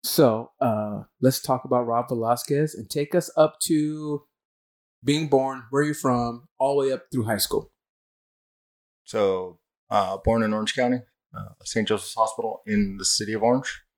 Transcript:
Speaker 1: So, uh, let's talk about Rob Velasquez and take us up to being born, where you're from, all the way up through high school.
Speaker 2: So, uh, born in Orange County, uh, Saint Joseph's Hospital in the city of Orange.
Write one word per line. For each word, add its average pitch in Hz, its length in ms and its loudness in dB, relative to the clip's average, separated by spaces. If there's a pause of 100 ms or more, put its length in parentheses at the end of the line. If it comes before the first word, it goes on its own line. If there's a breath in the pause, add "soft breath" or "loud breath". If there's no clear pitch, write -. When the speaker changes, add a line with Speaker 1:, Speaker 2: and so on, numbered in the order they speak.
Speaker 1:
So, 120 560 2
uh, 107 440 -2 (180)
let's 127 180 4
talk 127 240 -2
about 123 220 0
Rob 117 220 0
Velasquez 123 680 -2
and 113 140 -12
take 147 260 -4
us 175 220 0
up 156 280 4
to 151 600 -2 (800)
being 147 240 0
born, 131 420 2
where 139 120 2
you're 147 120 0
from, 120 540 -2 (100)
all 139 200 2
the 139 100 2
way 131 40 0
up 127 180 -6
through 120 140 -2
high 107 140 0
school. - 340 -2 (1300)
Speaker 2:
So, 95 540 0 (320)
uh, 98 280 0
born 113 240 2
in 107 100 0
Orange 107 220 -2
County, 123 260 0 (340)
uh, - 200 -14 (100)
Saint 110 240 -2
Joseph's - 260 -2
Hospital 110 520 -2
in 101 320 0
the 98 80 -6
city 107 260 -2
of 107 100 -2
Orange. 123 420 0 (140)